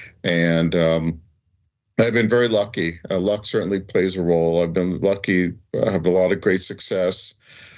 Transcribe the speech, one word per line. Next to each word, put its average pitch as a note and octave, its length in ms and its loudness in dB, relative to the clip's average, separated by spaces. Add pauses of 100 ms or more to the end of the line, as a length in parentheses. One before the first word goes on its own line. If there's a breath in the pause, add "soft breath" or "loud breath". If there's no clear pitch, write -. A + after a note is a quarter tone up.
(240 loud breath)
And, E2+ 520 2
um, E2 460 0 (760)
I've A2+ 140 2
been A2 160 2
very A#2+ 180 4
lucky. G2+ 520 -2 (100)
Uh, F#2+ 100 0
luck G#2 260 0
certainly G2 340 -2
plays F#2+ 380 0
a F2+ 60 -2
role. E2 400 2
I've E2+ 100 -4
been F2+ 280 -2
lucky. F#2+ 480 0 (360)
I G#2+ 60 2
have F2 140 0
a F2+ 40 2
lot F#2 220 4
of G2+ 100 -2
great F#2+ 200 0
success. - 760 -4 (420 loud breath)